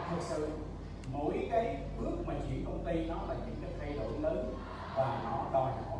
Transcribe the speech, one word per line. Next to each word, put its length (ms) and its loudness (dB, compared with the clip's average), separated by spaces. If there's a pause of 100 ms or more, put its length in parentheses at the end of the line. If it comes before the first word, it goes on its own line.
(100)
thực 100 2
sự 280 0 (640)
mỗi 380 2
cái 300 4 (180)
bước 180 0 (100)
mà 80 -2 (140)
chuyển 180 0
công 180 -2
ty 220 2
nó 80 0 (140)
là 60 0 (120)
những 160 -4
cái 80 -4 (100)
thay 180 -2
đổi 220 -2
lớn 340 2 (420)
và 280 4
nó 280 0
đòi 200 6
hỏi 280 -2